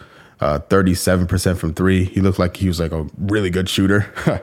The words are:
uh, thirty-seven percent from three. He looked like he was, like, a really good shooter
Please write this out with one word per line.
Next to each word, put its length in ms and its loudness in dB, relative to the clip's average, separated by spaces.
uh, 200 0
thirty-seven 680 2
percent 320 0
from 160 -4
three. 300 2
He 160 -2
looked 180 2
like 200 0
he 100 0
was, 100 -2
like, 140 -2
a 160 -6
really 320 -2
good 180 -2
shooter 380 2